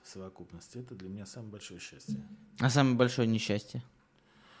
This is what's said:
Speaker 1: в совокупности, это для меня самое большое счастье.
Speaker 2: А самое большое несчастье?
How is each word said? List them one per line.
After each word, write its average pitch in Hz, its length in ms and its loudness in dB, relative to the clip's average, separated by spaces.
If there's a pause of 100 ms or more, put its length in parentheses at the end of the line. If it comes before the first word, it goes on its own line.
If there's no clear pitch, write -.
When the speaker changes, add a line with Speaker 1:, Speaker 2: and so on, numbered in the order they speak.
Speaker 1:
в - 40 -20
совокупности, 95 680 -14
это 123 180 -12
для 92 140 -12
меня 101 160 -8
самое 110 260 -12
большое 98 300 -14
счастье. - 400 -8 (400)
Speaker 2:
А 127 80 6
самое 131 260 6
большое 123 320 6
несчастье? 110 560 0 (760)